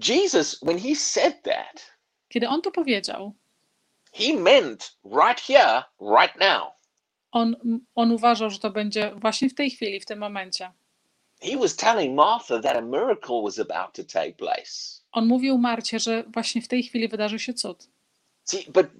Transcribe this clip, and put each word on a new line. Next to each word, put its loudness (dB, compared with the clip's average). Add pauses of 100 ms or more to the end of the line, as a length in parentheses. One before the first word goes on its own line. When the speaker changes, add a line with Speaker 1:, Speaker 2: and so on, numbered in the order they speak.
Speaker 1:
Jesus, 2
when -2
he -2
said 0
that, -6 (380)
Speaker 2:
Kiedy -2
on -2
to -6
powiedział, -4 (800)
Speaker 1:
he 0
meant 4
right 2
here, 6 (380)
right 4
now. 2 (600)
Speaker 2:
on, 0 (380)
on 2
uważał, 2
że -10
to -6
będzie -4
właśnie -2
w -8
tej -2
chwili, -8
w -20
tym -12
momencie. -10 (720)
Speaker 1:
He -6
was 0
telling 0
Martha 2
that 0
a -4
miracle -2
was -6
about -6
to -12
take -4
place. -8 (120)
Speaker 2:
On 0
mówił 2
Marcie, -2
że -2
właśnie -6
w -14
tej 0
chwili -4
wydarzy -4
się -8
cud. -10 (560)
Speaker 1:
See, -8
but 6 (140)